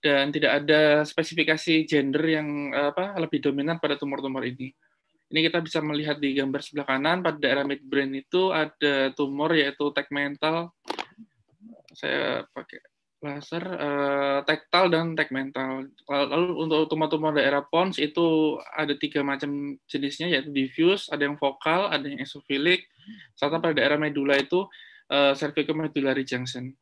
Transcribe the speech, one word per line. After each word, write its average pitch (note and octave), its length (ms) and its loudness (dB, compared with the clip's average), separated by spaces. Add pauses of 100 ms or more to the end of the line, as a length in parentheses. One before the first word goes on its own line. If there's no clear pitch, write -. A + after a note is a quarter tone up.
dan C#3+ 320 2
tidak C#3+ 240 2
ada D3+ 480 6
spesifikasi D#3+ 800 0
gender D3 400 2
yang, D3 480 -2
eh, C#3+ 160 2
apa, F#3+ 240 -4
lebih D#3+ 240 -2
dominan C#3+ 400 0
pada D3+ 160 0
tumor-tumor C#3 480 -6
ini. B2+ 320 -8 (560)
Ini D#3 80 -2
kita E3 240 2
bisa D#3+ 240 -4
melihat D3+ 320 -2
di C#3 160 0
gambar C3+ 320 -2
sebelah C3+ 320 -2
kanan, E3+ 240 0
pada D#3 160 -2
daerah C#3 240 0
midbrain C#3 480 -2
itu F3+ 400 0
ada C#3+ 640 0
tumor D3 400 0
yaitu C#3+ 400 2
tegmental. C#3+ 800 -2 (1200)
Saya - 560 -2
pakai - 320 -16 (420)
laser, D3 400 -8
eh, C#3+ 800 0
tektal F3 480 2
dan E3 240 0
tegmental. C3+ 720 -4 (160)
Lalu, C#3+ 240 0
lalu E3 180 2 (140)
untuk D#3+ 180 2 (140)
tumor-tumor D#3 400 0
daerah C#3 320 2
pons F3+ 320 0
itu D#3 640 2 (160)
ada D3 240 -2
tiga C#3+ 240 -2
macam C#3+ 640 -4
jenisnya, C#3+ 400 -4
yaitu D3 240 0
diffuse, D#3 560 2
ada C#3+ 160 -2
yang D3 160 -4
vokal, D#3+ 480 0
ada C#3+ 160 -2
yang C#3 160 -8
eosinophilic, C#3+ 640 -2 (480)
serta D#3+ 320 -2
pada D#3 160 2
daerah C#3+ 160 4
medula C#3+ 400 2
itu, F3 320 0 (400)
eh, C#3 320 4
cervicomedullary D3 880 -2
junction. B2+ 520 -8